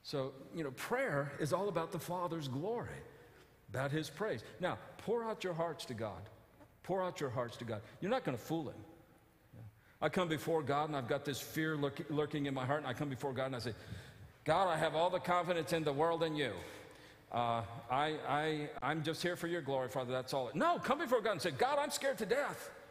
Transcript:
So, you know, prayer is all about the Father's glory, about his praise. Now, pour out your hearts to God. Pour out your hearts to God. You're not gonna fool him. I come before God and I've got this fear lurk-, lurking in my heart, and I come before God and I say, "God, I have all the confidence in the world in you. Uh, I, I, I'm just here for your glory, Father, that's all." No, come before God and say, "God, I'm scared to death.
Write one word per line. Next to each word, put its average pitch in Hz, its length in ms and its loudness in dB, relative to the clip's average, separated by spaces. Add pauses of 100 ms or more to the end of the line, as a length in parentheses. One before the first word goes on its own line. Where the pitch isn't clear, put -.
So, 135 320 -4 (180)
you 165 120 -6
know, 131 80 -6
prayer 156 640 0
is 156 140 0
all 190 160 2
about 170 240 -2
the 170 60 -4
Father's 165 500 -2
glory, 151 540 -4 (680)
about 139 200 -2
his 156 200 0
praise. 175 320 -2 (180)
Now, 156 180 0 (200)
pour 226 260 0
out 220 180 -4
your 180 120 -2
hearts 165 320 -2
to 120 80 -6
God. 101 340 -4 (540)
Pour 185 200 0
out 180 180 -2
your 139 100 0
hearts 117 260 -2
to 123 80 -8
God. 110 180 -4 (180)
You're 180 100 -2
not 254 120 2
gonna 131 140 0
fool 156 320 -4
him. 98 160 -12 (1160)
I 156 80 2
come 180 180 2
before 156 340 0
God 143 280 2
and 147 60 -2
I've 120 120 -2
got 139 160 0
this 139 160 -2
fear 156 360 0
lurk-, 143 340 -2
lurking 147 360 0
in 139 60 0
my 131 140 0
heart, 147 140 2
and 139 60 -6
I 127 60 -2
come 147 160 -2
before 135 240 -2
God 131 140 0
and 135 100 -4
I 117 40 -4
say, 110 140 -4 (680)
"God, 180 240 6
I 160 80 4
have 156 180 2
all 165 140 6
the 180 120 2
confidence 175 520 4
in 165 100 4
the 147 100 4
world 165 300 4
in 160 140 2
you. 131 160 2 (800)
Uh, 117 320 2 (260)
I, 147 280 4 (100)
I, 147 420 2 (120)
I'm 151 200 2
just 156 200 -2
here 175 140 2
for 170 100 -4
your 170 160 0
glory, 131 260 0
Father, 127 240 -2
that's 127 220 -2
all." 127 180 0
No, 302 260 4
come 262 200 2
before 247 240 4
God 202 100 2
and 175 100 -2
say, 165 100 2
"God, 262 260 4
I'm 285 120 0
scared - 280 0
to 220 80 0
death. 233 440 0 (200)